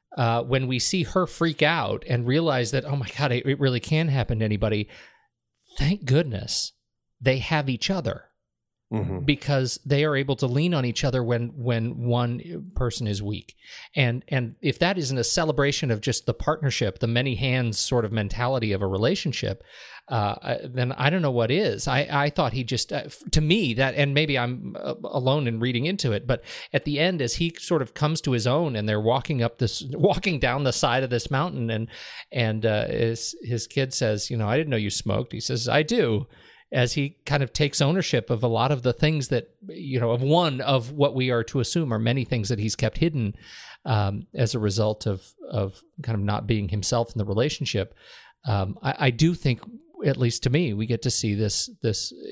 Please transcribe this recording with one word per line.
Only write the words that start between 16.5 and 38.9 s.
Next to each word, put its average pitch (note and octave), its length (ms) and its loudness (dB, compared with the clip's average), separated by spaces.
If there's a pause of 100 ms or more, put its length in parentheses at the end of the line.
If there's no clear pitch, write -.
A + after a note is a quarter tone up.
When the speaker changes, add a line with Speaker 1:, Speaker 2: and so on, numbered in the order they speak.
Speaker 1:
the A#2+ 80 0
many B2 280 0
hands B2 440 0
sort A#2+ 240 2
of G2+ 80 -4
mentality A2+ 600 0
of G2 80 0
a G2 60 0
relationship, G#2 760 0 (460)
uh, G#2+ 320 0
uh, - 240 -2
then B2+ 260 -2
I C3 180 0
don't F3+ 120 2
know D3 100 0
what A#2 200 2
is. D3+ 360 0
I, C3+ 240 0
I D3 200 2
thought C#3+ 200 0
he B2 140 -4
just, A#2 260 -4
uh, C#3+ 140 -4
f-, - 260 -16
to - 80 6
me, D#3 360 4
that, C3 200 2
and C#3+ 180 2
maybe D3 240 2
I'm, B2 400 -4
uh, - 180 -6 (100)
alone C3 420 0
in A2+ 140 -2
reading B2 240 0
into E3+ 260 -2
it, G#2 160 -2
but A#2+ 160 0 (300)
at C#3+ 100 0
the D3 160 -2
end, F3 220 2
as A#2+ 140 -2
he E3 220 -2
sort E3 240 0
of B2 120 -8
comes D3+ 260 0
to C3+ 140 0
his A2+ 120 0
own C#3 300 2
and G#2+ 140 -2
they're G#2+ 100 2
walking B2 420 2
up A#2 180 0
this, - 340 0
walking F3 440 2
down C3 280 2
the B2+ 80 2
side C3 300 2
of B2 60 -2
this D3 220 -2
mountain, C3+ 380 -2
and, A2 180 -2 (420)
and, A2 360 0
uh, G#2+ 220 2
his, A#2 540 -2
his A2+ 260 -4
kid C3+ 260 -2
says, A2 360 0
you A#2+ 60 -4
know, G#2 140 0
"I A#2+ 80 2
didn't D3+ 140 0
know A#2+ 40 2
you G#2 140 0
smoked." G#2+ 420 -2
He A2+ 80 -8
says, A#2+ 300 -2
"I D3 120 4
do." D3+ 460 0 (460)
As B2+ 200 2
he C#3+ 320 -2
kind D3 180 2
of B2 80 -2
takes - 300 2
ownership D3 480 2
of A2+ 140 0
a B2 40 4
lot A#2 240 2
of C3 100 0
the B2 120 2